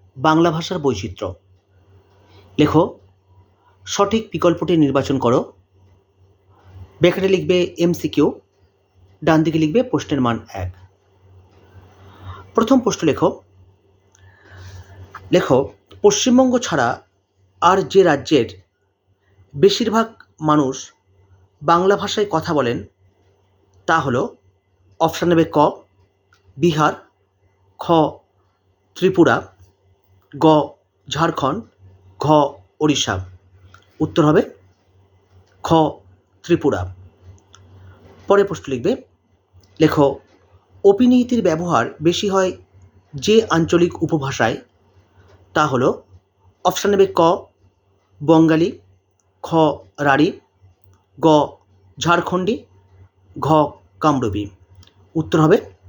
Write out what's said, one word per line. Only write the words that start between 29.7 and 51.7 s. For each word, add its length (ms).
গ, 320
ঝাড়খণ্ড, 540
ঘ, 120
ওড়িশা। 460
উত্তর 260
হবে 160
খ, 100
ত্রিপুরা। 520
পরে 160
প্রশ্ন 300
লিখবে, 220
লেখো, 400
অপিনিহিতির 600
ব্যবহার 420
বেশি 280
হয় 220
যে 360
আঞ্চলিক 540
উপভাষায় 540
তা 140
হলো, 360
অপশান 280
নেবে 240
ক, 320
বঙ্গালী, 480
খ, 140
রাঢ়ী, 320
গ, 380